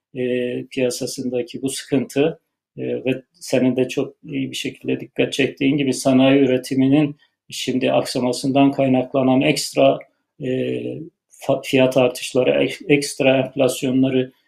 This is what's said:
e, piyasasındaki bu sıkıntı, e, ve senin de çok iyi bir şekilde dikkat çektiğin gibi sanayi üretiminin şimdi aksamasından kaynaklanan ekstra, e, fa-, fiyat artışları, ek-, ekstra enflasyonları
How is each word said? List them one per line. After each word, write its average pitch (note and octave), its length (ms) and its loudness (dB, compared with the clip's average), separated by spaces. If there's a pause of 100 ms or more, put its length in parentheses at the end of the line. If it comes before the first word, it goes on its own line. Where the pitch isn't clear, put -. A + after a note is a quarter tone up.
(140)
e, B2 520 -4
piyasasındaki B2 960 -6
bu C3+ 60 -6
sıkıntı, C#3 720 -2 (360)
e, B2+ 280 -6
ve B2+ 180 -4 (100)
senin B2+ 440 0
de B2+ 120 0
çok - 260 -4 (100)
iyi C3+ 260 -8
bir B2+ 60 -12
şekilde C3 440 -6
dikkat - 320 -2
çektiğin C3+ 440 0
gibi C3+ 160 0
sanayi C3+ 480 4
üretiminin C3+ 760 2 (340)
şimdi B2+ 420 -2
aksamasından C3 800 0
kaynaklanan C3 680 2
ekstra, C#3 580 2 (420)
e, C#3 80 -6 (840)
fa-, - 340 -2
fiyat C3 320 4
artışları, C3 540 2
ek-, C#3 380 -2
ekstra C#3+ 480 2
enflasyonları C3 960 0 (160)